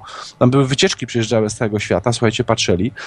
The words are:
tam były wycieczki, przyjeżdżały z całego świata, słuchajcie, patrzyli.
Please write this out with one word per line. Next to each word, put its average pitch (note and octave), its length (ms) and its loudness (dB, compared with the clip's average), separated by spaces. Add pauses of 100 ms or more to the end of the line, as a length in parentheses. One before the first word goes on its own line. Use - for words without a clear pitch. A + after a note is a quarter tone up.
(380)
tam B2 120 6
były C3+ 160 4
wycieczki, C#3+ 400 -2
przyjeżdżały A2 440 0
z - 40 -8
całego G#2+ 240 -2
świata, G2+ 340 0
słuchajcie, A2+ 320 0
patrzyli. G#2+ 480 0 (140)